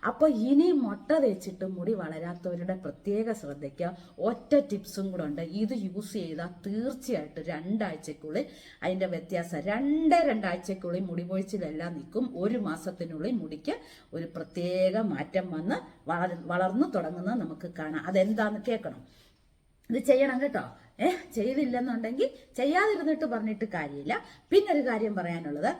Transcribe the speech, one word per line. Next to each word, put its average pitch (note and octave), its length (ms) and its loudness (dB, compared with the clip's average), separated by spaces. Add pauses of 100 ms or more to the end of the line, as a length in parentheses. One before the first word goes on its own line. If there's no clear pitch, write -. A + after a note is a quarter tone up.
അപ്പൊ D4 200 6
ഇനി C#4 440 6
മുട്ട A#3+ 400 0
തേച്ചിട്ട് G3+ 540 2
മുടി F#3 280 -2
വളരാത്തവരുടെ F3 840 -4
പ്രത്യേക G3+ 560 -2
ശ്രദ്ധയ്ക്ക് D3 580 -6 (300)
ഒറ്റ A#3 360 2 (160)
ടിപ്സും G3 400 -4
കൂടെ F3 120 -4
ഉണ്ട്. C#3+ 180 -4
ഇത് G3+ 320 -2
യൂസ് G3 400 -6
ചെയ്താൽ E3+ 360 -4 (160)
തീർച്ചയായിട്ടും G#3 800 -4
രണ്ടാഴ്ചക്കുള്ളിൽ D#3+ 1000 -4 (380)
അതിന്റെ F#3 220 2
വ്യത്യാസം, E3+ 540 -2
രണ്ടേ C#4+ 680 4
രണ്ടാഴ്ചക്കുള്ളിൽ F#3 760 -2
മുടി F3 200 -4
കൊഴിച്ചിലെല്ലാം F3 720 -4
നിൽക്കും. G#3+ 420 -4
ഒരു G#3 220 0
മാസത്തിനുള്ളിൽ E3+ 720 -4
മുടിക്ക് A3+ 480 -4 (340)
ഒരു E3 220 -6
പ്രത്യേക E3+ 280 -6 (380)
മാറ്റം F3+ 500 -2
വന്ന് E3+ 240 -2 (340)
വളർ-, F3 360 -2
വളർന്നു F#3 420 2
തുടങ്ങുന്നത് F3+ 520 -2
നമുക്ക് E3 340 -8
കാണാം. D#3 340 -6
അതെന്താന്ന് G#3 600 2
കേൾക്കണം, G#3+ 340 -4 (880)
ഇത് A#3 140 0
ചെയ്യണം C4 380 6
കേട്ടോ. C#4 220 0 (360)
ഏ, A#3 80 4 (280)
ചെയ്തില്ലെന്നുണ്ടെങ്കിൽ B3 920 0 (280)
ചെയ്യാതിരുന്നിട്ട് D#4+ 680 4
പറഞ്ഞിട്ട് A3 400 -2
കാര്യമില്ല. D3 580 -4 (260)
പിന്നെ G4 240 6
ഒരു C#4+ 140 4
കാര്യം A3 280 0
പറയാനുള്ളത്, E3+ 640 -2